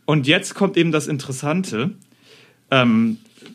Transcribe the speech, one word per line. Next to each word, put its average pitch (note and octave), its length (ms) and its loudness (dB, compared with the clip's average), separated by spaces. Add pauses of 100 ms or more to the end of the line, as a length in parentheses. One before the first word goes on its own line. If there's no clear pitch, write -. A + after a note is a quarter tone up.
und D3 220 2
jetzt F3+ 280 0
kommt G3 220 0
eben E3+ 140 2
das D3+ 160 -2
Interessante. C#3+ 840 -4 (800)
Ähm, A2+ 480 2 (380)